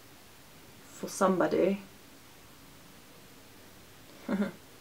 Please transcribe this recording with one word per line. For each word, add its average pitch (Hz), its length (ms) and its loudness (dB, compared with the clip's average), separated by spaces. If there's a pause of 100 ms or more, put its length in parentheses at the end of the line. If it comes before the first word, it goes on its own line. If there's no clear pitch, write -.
(920)
for - 160 -10
somebody. 185 720 2 (2500)
<laughs> 202 100 -2 (420)